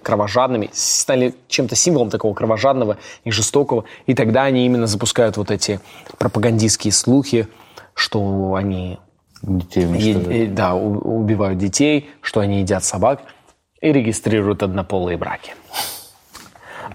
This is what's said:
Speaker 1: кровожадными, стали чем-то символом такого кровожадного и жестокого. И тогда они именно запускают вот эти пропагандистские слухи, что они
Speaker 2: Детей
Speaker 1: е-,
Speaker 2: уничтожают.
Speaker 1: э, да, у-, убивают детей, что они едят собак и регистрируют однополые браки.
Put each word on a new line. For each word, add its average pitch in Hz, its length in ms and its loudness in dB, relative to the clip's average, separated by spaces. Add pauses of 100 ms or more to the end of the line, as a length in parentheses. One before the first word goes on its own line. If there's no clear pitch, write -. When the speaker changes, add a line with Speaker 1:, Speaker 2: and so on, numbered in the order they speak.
Speaker 1:
кровожадными, 110 680 0
стали - 640 0 (140)
чем-то 127 280 -2
символом 135 340 2
такого 107 240 -2
кровожадного 110 640 0 (260)
и 117 80 -4
жестокого. 117 520 0 (220)
И 131 80 2
тогда 117 300 2
они 127 200 2
именно 123 220 2
запускают 107 500 0
вот 104 140 -4
эти 101 300 -2 (380)
пропагандистские 110 760 2
слухи, 123 560 2 (460)
что 98 600 -2
они 92 440 -4 (440)
Speaker 2:
Детей 92 420 0
Speaker 1:
е-, 87 40 2
Speaker 2:
уничтожают. 95 420 2
Speaker 1:
э, 117 240 2
да, 95 200 0
у-, 104 460 -2
убивают 101 380 0
детей, 143 520 0 (100)
что - 200 -2
они 101 200 0
едят 95 240 0
собак 113 380 0 (580)
и 156 120 2
регистрируют 107 720 0
однополые 92 560 -2
браки. - 340 -10 (1400)